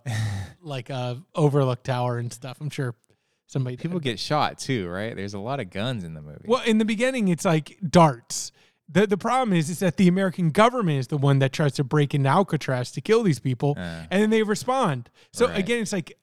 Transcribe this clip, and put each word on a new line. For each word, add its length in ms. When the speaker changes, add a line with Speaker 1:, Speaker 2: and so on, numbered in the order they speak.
Speaker 1:
<laughs> 560
Speaker 2:
like, 300
a 320
overlook 480
tower 360
and 140
stuff. 280
I'm 100
sure 240
somebody 320
Speaker 1:
People 200
Speaker 2:
did. 60
Speaker 1:
get 160
shot 380
too, 300
right? 280
There's 180
a 60
lot 180
of 120
guns 340
in 100
the 80
movie. 240
Speaker 2:
Well, 160
in 160
the 60
beginning, 440
it's 180
like 320
darts. 640
The, 140
the 100
problem 400
is, 140
is 80
that 200
the 100
American 420
government 480
is 80
the 100
one 220
that 140
tries 220
to 100
break 280
into 160
Alcatraz 640
to 80
kill 220
these 160
people, 400
Speaker 1:
Uh. 320
Speaker 2:
and 120
then 80
they 120
respond. 680
So 160
Speaker 1:
Right. 120
Speaker 2:
again, 220
it's 100
like 200